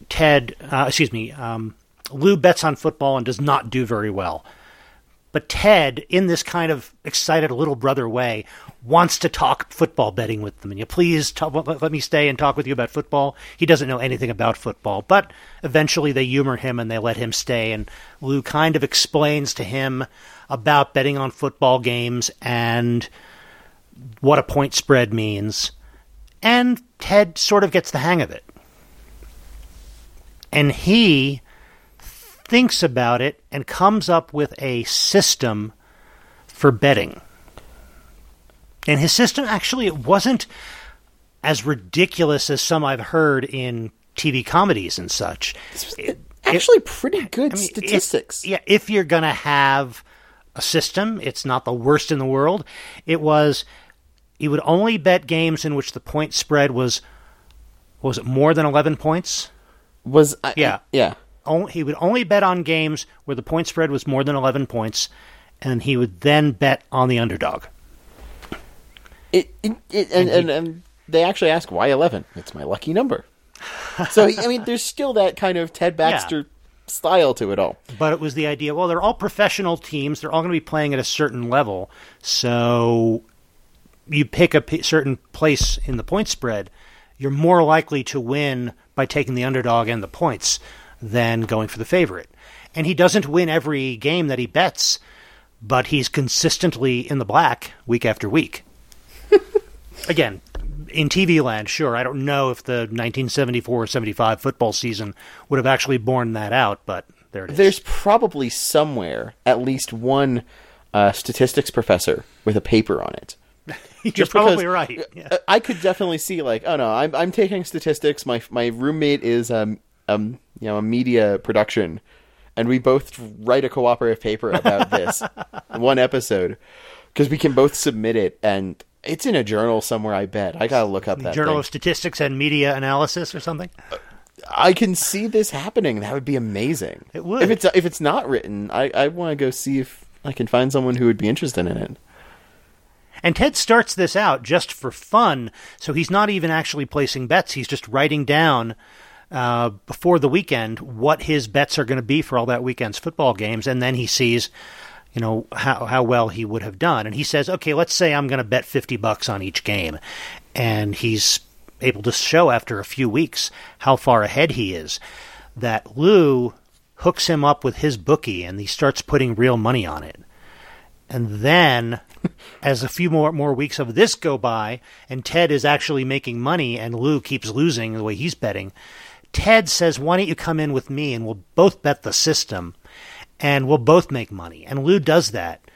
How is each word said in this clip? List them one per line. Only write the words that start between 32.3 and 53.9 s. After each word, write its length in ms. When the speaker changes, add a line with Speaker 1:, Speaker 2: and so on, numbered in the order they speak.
Speaker 1:
about 380
it 220
and 140
comes 420
up 240
with 240
a 280
system 840
for 260
betting. 480
And 120
his 140
system, 320
actually, 400
it 140
wasn't 480
as 220
ridiculous 800
as 140
some 240
I've 140
heard 440
in 480
T 140
V 120
comedies 560
and 120
such. 440
Speaker 2:
This 100
was 140
Speaker 1:
It, 200
Speaker 2:
actually 360
Speaker 1:
it, 80
Speaker 2:
pretty 400
good 260
Speaker 1:
I 40
mean, 80
if, 60
Speaker 2:
statistics. 760
Speaker 1:
yeah, 180
if 240
you're 160
gonna 300
have 680
a 60
system, 600
it's 220
not 220
the 60
worst 380
in 80
the 60
world. 400
It 160
was, 460